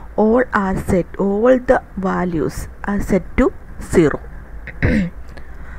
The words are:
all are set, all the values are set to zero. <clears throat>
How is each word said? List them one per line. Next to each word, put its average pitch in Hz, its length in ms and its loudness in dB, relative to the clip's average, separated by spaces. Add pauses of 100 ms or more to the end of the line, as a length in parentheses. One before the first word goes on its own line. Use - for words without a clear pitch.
(160)
all 226 280 4 (100)
are 190 280 0
set, 175 240 2 (140)
all 220 400 4
the 254 240 2 (140)
values 180 680 -2 (180)
are 202 140 0
set - 380 0
to 277 160 4 (260)
zero. - 400 4 (640)
<clears throat> 190 300 2 (680)